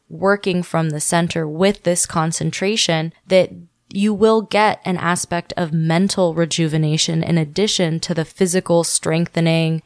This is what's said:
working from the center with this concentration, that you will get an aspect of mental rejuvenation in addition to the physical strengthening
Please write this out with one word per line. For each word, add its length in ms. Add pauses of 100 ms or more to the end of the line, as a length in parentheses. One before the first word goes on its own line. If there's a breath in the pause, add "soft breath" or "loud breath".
working 540
from 260
the 100
center 480
with 360
this 240
concentration, 1080 (140 soft breath)
that 240 (420)
you 200
will 280
get 420
an 140
aspect 580
of 180
mental 600
rejuvenation 880
in 140
addition 640
to 160
the 100
physical 580
strengthening 1040